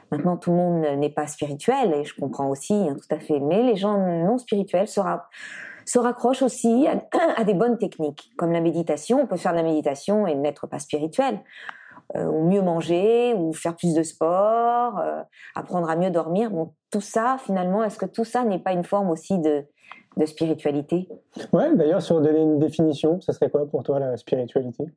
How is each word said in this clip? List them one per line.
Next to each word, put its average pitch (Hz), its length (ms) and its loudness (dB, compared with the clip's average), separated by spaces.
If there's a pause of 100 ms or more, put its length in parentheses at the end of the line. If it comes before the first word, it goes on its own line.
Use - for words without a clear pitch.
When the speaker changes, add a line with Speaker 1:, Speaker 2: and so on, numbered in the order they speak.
(100)
Speaker 1:
Maintenant, 175 260 0
tout - 140 -4
le 175 80 4
monde 165 400 2
n'est 147 120 0
pas 151 160 -4
spirituel, 160 680 0
et 147 120 0
je - 100 -14
comprends 139 340 -4
aussi, 139 260 -2
hein, 175 200 0
tout - 180 -8
à 151 60 -4
fait. 151 220 0
Mais 165 240 2
les 247 100 4
gens 202 240 0
non 185 400 0
spirituels 202 480 -2
se - 140 -4
ra-, 175 280 -4 (580)
se - 120 2
raccrochent 240 440 0
aussi 240 440 2
à, - 160 0 (160)
<clears throat> 330 180 2
à 226 60 0
des 202 120 2
bonnes 226 240 2
techniques, 156 580 -6
comme 170 160 0
la 170 80 2
méditation. 165 600 0
On 240 40 0
peut 185 120 -4
faire 180 140 -2
de 170 40 0
la 165 80 0
méditation 160 640 0
et 147 80 0
n'être 147 320 -4
pas 139 100 -10
spirituel. 160 600 -2 (760)
Euh, - 120 -4
ou 156 200 0
mieux 196 160 4
manger, 185 720 2
ou 165 200 -2
faire 170 200 -6
plus 170 200 0
de 160 100 2
sport, 220 960 0
euh, 156 220 -4 (340)
apprendre 170 340 -4
à 160 60 0
mieux 185 140 2
dormir. 170 400 0
Bon, 160 240 -4 (180)
tout 208 80 -2
ça, 233 400 0
finalement, 190 420 0
est-ce 214 160 -4
que 190 80 -4
tout 226 180 -4
ça 247 200 -2
n'est 190 160 0
pas 190 120 -2
une 175 120 0
forme 202 260 0
aussi 165 300 -2
de, 147 240 2 (520)
de 156 100 2
spiritualité ? 156 800 -2 (440)
Speaker 2:
Ouais, 285 220 4
d'ailleurs, 175 280 4
si - 100 0
on 165 80 4
donnait 156 220 4
une 156 180 4
définition, 156 600 2
ça - 120 -6
serait 139 180 0
quoi 147 180 0
pour 139 140 -4
toi, 143 160 0
la 131 180 -2
spiritualité ? 127 680 -4 (120)